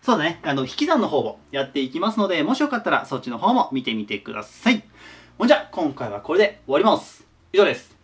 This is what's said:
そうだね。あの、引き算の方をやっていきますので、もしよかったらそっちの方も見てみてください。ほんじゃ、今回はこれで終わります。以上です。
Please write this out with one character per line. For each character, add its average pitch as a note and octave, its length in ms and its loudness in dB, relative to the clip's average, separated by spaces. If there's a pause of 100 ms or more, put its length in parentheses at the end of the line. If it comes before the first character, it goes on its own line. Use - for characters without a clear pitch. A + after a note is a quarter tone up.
そ B3 100 2
う G#3+ 60 2
だ D3 60 0
ね。 E3+ 180 -4
あ D3 100 -2
の、 C#3 100 -2
引 C3 40 -6
き - 180 -4
算 D#4 160 2
の F#3+ 60 0
方 D3 120 0
を G#2+ 200 -6 (120)
や C#3 120 -2
っ - 80 -8
て C#3+ 80 -4
い C3 100 -2
き D#3+ 100 -6
ま G#3 120 0
す G#3+ 80 -4
の G3 80 2
で、 E3+ 160 0
も F#3 100 0
し C4 60 -4
よ D4 80 2
か B3 100 -2
っ G#3+ 60 -6
た E3+ 80 0
ら C3+ 160 0
そ C3 100 -6
っ A#2+ 40 -6
ち B2 100 -10
の A#2 80 -8
方 G#3+ 160 2
も A#3 160 2
見 C3+ 120 -2
て A#2+ 120 -4
み G#2+ 100 -6
て G2+ 140 -6
く - 140 -14
だ G#2+ 100 -10
さ - 260 -4
い。 A3+ 140 0 (560)
ほ G#3 60 0
ん - 20 4
じ A#3+ 80 8
ゃ、 - 160 -6
今 D3+ 220 -2
回 A2+ 180 -8
は G2+ 100 -10
こ D3+ 120 -4
れ F#3 60 4
で G#3 280 2
終 C3 60 -2
わ D3 60 4
り G3+ 60 4
ま G3+ 140 4
す。 - 260 -18 (260)
以 F#3 60 2
上 G3+ 80 8
で C#3+ 80 2
す。 - 300 -12